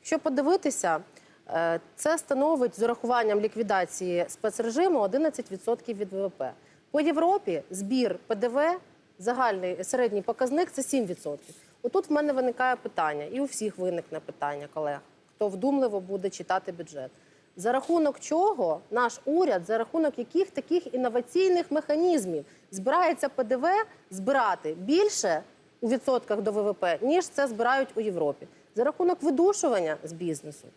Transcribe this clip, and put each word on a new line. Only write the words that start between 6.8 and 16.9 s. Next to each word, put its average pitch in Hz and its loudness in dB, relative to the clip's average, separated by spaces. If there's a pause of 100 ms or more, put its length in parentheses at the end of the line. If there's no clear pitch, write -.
По 294 2
Європі 320 2
збір 196 0
П 226 0
Д 214 -2
В, 302 2 (420)
загальний 190 -2
середній 226 0
показник, 262 0
це 262 -4
сім 247 0
відсотків. 156 -10 (260)
Отут 302 -2
в 302 2
мене 294 2
виникає 254 0
питання, 151 -4
і 202 -6
у 285 0
всіх 214 -6
виникне 175 -4
питання, 143 -6
колег, 147 -4 (360)
хто 208 0
вдумливо 220 0
буде 190 -6
читати 190 -6
бюджет. 156 -12 (440)